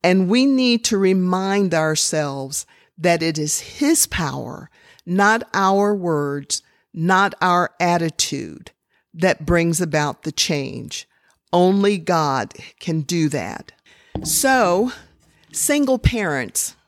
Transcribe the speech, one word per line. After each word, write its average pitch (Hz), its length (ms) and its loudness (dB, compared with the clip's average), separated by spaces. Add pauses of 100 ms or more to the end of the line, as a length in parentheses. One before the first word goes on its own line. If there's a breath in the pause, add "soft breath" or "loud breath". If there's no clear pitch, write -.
And 185 260 4
we 247 180 4
need 254 380 2
to 202 140 0
remind 190 760 0
ourselves 151 920 -2 (320 soft breath)
that 170 240 2
it 160 160 -2
is 151 220 -4
his - 460 0
power, 131 640 -8 (360 soft breath)
not 202 360 2 (120)
our 196 400 2
words, 147 680 -4 (300)
not 185 480 2
our 180 400 2
attitude, 165 920 -2 (440)
that 165 320 0
brings 170 340 2
about 151 420 -2
the 156 100 -6
change. 127 760 -6 (440)
Only 196 460 4
God 151 560 -2 (260 loud breath)
can 160 220 -2
do 160 260 0
that. 113 440 -8 (520 loud breath)
So, 240 680 2 (640 loud breath)
single 277 460 0
parents 156 800 -2 (120)